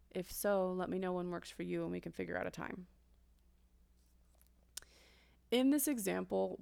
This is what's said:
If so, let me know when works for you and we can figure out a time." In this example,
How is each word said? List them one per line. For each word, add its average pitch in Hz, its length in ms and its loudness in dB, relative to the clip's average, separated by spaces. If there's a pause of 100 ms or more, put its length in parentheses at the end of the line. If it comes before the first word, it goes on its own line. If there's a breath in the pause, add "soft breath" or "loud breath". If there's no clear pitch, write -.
(120)
If 180 200 -4
so, 190 400 2
let 185 180 0
me 185 80 0
know 185 160 0
when 180 160 -2
works 175 220 -6
for - 120 -8
you 175 200 -2
and 170 80 -2
we 175 100 -4
can 175 100 -8
figure 175 260 -4
out - 100 0
a - 40 -6
time." - 360 -8 (2750 loud breath)
In 254 180 6
this 294 180 4
example, 190 760 0